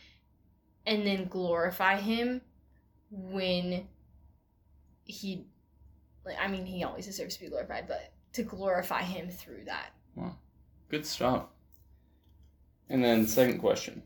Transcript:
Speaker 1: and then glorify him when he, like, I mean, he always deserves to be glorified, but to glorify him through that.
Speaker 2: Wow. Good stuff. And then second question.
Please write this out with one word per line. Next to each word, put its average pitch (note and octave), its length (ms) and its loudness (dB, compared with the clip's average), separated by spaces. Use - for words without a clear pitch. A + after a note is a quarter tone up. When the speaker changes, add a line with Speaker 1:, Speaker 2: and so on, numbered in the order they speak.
Speaker 1:
and G#3 180 2
then F#3+ 220 2
glorify F3+ 720 2
him A#3 440 0
when F#3 760 -2
he, F#3+ 400 -8
like, F#3 140 -8
I G3 80 0
mean, F#3+ 180 -2
he F3+ 180 -4
always D3+ 220 -6
deserves F#3+ 300 -8
to - 60 -14
be F3 80 -12
glorified, B2+ 380 -6
but - 240 -6
to A#3 100 -4
glorify F#3 600 0
him F3+ 260 -6
through C#3 360 -14
that. D#2 260 -8
Speaker 2:
Wow. - 220 -8
Good D3+ 160 -4
stuff. - 400 0
And C3 160 4
then A2+ 240 8
second B2+ 320 6
question. - 460 0